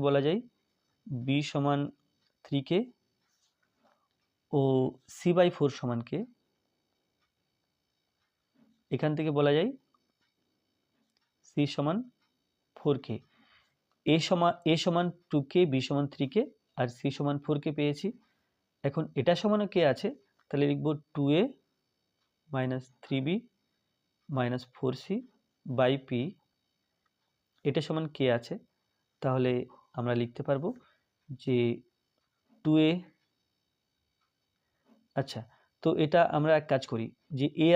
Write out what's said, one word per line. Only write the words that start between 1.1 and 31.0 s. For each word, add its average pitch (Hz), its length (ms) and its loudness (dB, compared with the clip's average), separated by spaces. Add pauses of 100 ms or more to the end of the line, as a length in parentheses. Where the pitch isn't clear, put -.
b - 20 -6 (240)
সমান 143 280 0 (640)
থ্রি 143 140 -2 (100)
কে 175 100 2 (1800)
ও - 20 4 (560)
c - 20 -20 (180)
by 180 100 6 (100)
four 143 120 2 (100)
সমান 120 200 -4 (100)
k, - 20 -6 (2750)
এখান 151 220 -2
থেকে 156 200 -2
বলা 147 200 4
যায় 196 120 2 (1800)
c - 40 -20 (240)
সমান 151 220 0 (800)
ফোর 147 180 0 (100)
কে। 117 100 -6 (960)
a - 20 6 (120)
সমান, 170 260 2 (180)
a - 20 6 (100)
সমান 175 220 2 (240)
টু 151 100 2 (120)
কে, 180 100 4 (100)
b - 20 -2 (140)
সমান 143 260 -2
থ্রি 143 200 -4
কে 214 80 2 (380)
আর 123 80 0 (100)
c - 20 -20 (180)
সমান 143 260 -2
ফোর 147 200 -2
কে 160 140 -2
পেয়েছি। 147 300 -2 (800)
এখন 156 160 -2 (160)
এটা 175 220 4
সমানও 208 320 0
k - 20 0 (180)
আছে, - 140 -4 (400)
তাহলে 143 240 0
লিখব 143 160 -2 (280)
টু 147 80 -2 (160)
এ - 20 4 (1120)
মাইনাস 127 280 -2 (200)
থ্রি 139 220 -4
বি 165 100 -2 (1040)
মাইনাস 123 260 -2 (120)
ফোর 127 180 -4 (100)
সি 190 120 -6 (500)
by 127 280 0 (140)
p, - 20 -20 (1600)
এটা 147 200 -2
সমান 160 180 -4 (100)
k - 20 -20 (200)
আছে, 120 180 -8 (640)
তাহলে 127 300 0 (480)
আমরা 120 220 -2
লিখতে 120 260 -6
পারবো 143 220 -2 (760)